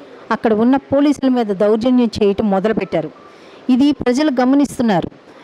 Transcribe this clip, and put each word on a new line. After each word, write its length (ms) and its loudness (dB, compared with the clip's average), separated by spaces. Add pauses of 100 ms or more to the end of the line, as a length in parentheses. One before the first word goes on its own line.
(300)
అక్కడ 220 0
ఉన్న 240 2
పోలీసుల 520 0
మీద 180 0
దౌర్జన్యం 640 0 (120)
చేయటం 280 0
మొదలుపెట్టారు. 600 -2 (600)
ఇది 220 4
ప్రజలు 380 -2 (100)
గమనిస్తున్నారు. 720 0 (340)